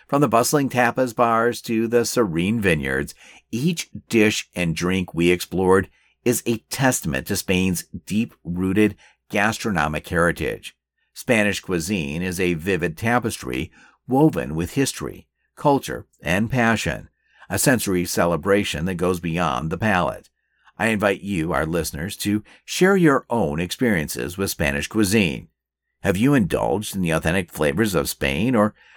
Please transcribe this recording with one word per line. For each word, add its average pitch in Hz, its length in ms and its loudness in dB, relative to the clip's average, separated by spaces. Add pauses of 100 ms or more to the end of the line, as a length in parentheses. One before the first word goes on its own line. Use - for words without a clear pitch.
From 143 140 2
the 139 80 4
bustling 123 400 2
tapas 123 440 0
bars 117 500 2
to 113 260 0
the 117 160 2
serene 101 560 0
vineyards, 71 520 0 (380)
each 156 380 -2 (180)
dish 107 480 2
and 85 220 -2
drink 90 360 -2
we 85 160 4
explored 92 600 2 (340)
is 120 220 2
a 117 140 -2 (100)
testament 85 580 -2
to 101 80 -2
Spain's 92 480 0 (220)
deep-rooted 95 880 0 (340)
gastronomic 98 800 -2
heritage. 80 720 -2 (360)
Spanish 104 460 0
cuisine 85 640 -4
is 90 180 -6
a 90 140 2
vivid 85 440 -2
tapestry 104 720 -4 (380)
woven 131 480 2
with 87 200 -4
history, 69 520 -4 (280)
culture, - 520 -2 (140)
and 101 280 0
passion, 113 600 0 (400)
a 92 100 -4
sensory 92 460 2
celebration 87 800 0
that 95 100 -4
goes 90 240 0
beyond 80 500 -2
the 90 80 -6
palate. 87 520 0 (500)
I 107 80 0
invite 101 340 2
you, 87 300 -2
our 76 140 0
listeners, 82 520 -4
to 104 260 -2 (200)
share 190 320 2
your 151 340 4
own 117 300 -2
experiences 90 800 -2
with 95 140 -2
Spanish 71 360 -2
cuisine. 95 640 0 (520)
Have 95 140 0
you 104 180 4
indulged - 600 0
in 95 60 -4
the 85 100 0
authentic 80 400 -2
flavors 78 420 0
of 71 160 0
Spain, 82 460 -2
or 107 180 2 (240)